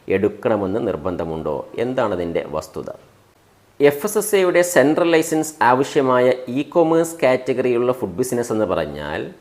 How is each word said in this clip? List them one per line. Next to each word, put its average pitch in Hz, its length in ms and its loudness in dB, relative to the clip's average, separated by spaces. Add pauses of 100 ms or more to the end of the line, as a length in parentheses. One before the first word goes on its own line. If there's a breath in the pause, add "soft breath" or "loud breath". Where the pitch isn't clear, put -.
(180)
എടുക്കണമെന്ന് 104 680 0
നിർബന്ധമുണ്ടോ? 80 680 -4 (300)
എന്താണതിൻ്റെ 92 580 -2 (140)
വസ്തുത? - 320 -10 (1000)
എഫ് 143 180 0
എസ് 208 140 -2
എസ് 202 200 0
എയുടെ 175 220 4 (120)
സെൻട്രൽ 156 420 4
ലൈസൻസ് 156 360 0 (180)
ആവശ്യമായ 127 640 2 (280)
ഇ-കൊമേഴ്സ് 165 600 0
കാറ്റഗറിയിലുള്ള 127 800 2
ഫുഡ് 95 200 -4
ബിസിനസ് 120 360 -2
എന്ന് 107 160 0
പറഞ്ഞാൽ 76 480 -6 (200)